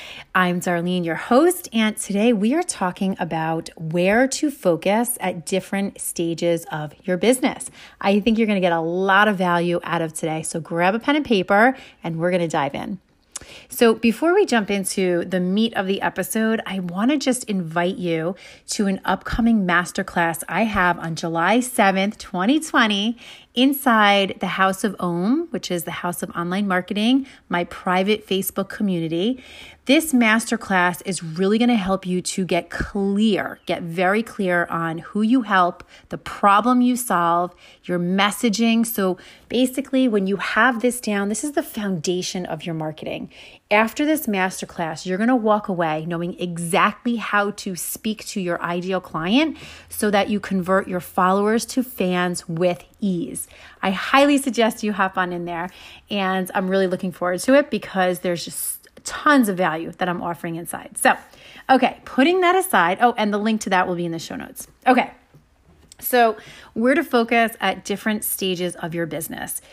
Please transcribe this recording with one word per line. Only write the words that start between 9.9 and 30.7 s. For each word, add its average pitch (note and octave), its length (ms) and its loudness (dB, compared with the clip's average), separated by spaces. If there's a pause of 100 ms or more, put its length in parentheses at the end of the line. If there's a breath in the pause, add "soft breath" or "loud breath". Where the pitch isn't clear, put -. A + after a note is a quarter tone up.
of E3 140 -4
today, D#3+ 280 -4
so E3 180 -6
grab F3 340 2
a A#3 40 -2
pen C#4+ 160 0
and D4+ 120 0
paper, G#3+ 500 4 (260 loud breath)
and E3 140 -6
we're E3+ 140 0
gonna F3 180 0
dive D3 260 -2
in. - 240 -8 (680 loud breath)
So A3+ 260 4
before A#3 400 2
we G4 120 4
jump G#3+ 240 0
into F#3 540 0
the F3+ 160 -2
meat G3+ 340 0
of G3 120 -2
the F#3+ 140 -2
episode, A3 680 -2
I F#3+ 140 -6
wanna G3+ 380 0
just B3+ 260 -2
invite F3+ 520 -2
you E3+ 380 -2 (340 loud breath)
to G#3 180 -2
an F#3+ 180 -2
upcoming G#3+ 640 0
masterclass F3 840 0
I E3+ 140 -2
have F#3 360 2
on E3 180 -6
July F3 440 0
seventh, G3 580 0
twenty A3 420 0
twenty, A3+ 580 0 (340 loud breath)
inside A3 840 4
the G3 80 -4
House F#3+ 380 0
of G3 160 -2
Om, F#3+ 500 0
which F3+ 220 -6
is E3+ 100 -4
the E3+ 80 -10
House F3 320 -6
of F3+ 140 -8
Online F3+ 320 -2
Marketing, G#3 580 0 (220 loud breath)
my F3 160 -2
private F#3+ 600 0
Facebook F#3+ 440 -4
community. F3+ 760 -2 (440 loud breath)
This D#4 260 4
masterclass A3 920 2